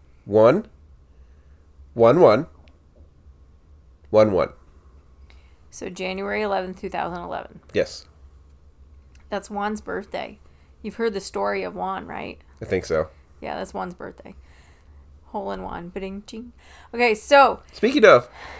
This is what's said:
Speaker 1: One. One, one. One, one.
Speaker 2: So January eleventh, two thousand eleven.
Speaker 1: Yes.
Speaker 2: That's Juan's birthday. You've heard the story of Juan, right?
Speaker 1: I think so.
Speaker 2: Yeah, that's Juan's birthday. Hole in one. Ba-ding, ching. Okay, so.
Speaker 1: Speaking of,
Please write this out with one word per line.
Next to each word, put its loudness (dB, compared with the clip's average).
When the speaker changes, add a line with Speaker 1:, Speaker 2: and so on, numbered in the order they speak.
Speaker 1:
One. 4
One, 6
one. 6
One, 6
one. 2
Speaker 2:
So -12
January -6
eleventh, -4
two -10
thousand -6
eleven. -12
Speaker 1:
Yes. -4
Speaker 2:
That's -8
Juan's -6
birthday. -10
You've -12
heard -2
the -6
story -6
of -10
Juan, -8
right? -14
Speaker 1:
I -12
think -4
so. -2
Speaker 2:
Yeah, -10
that's -10
Juan's -10
birthday. -18
Hole -10
in -10
one. -12
Ba-ding, -12
ching. -16
Okay, 2
so. 4
Speaker 1:
Speaking 2
of, 8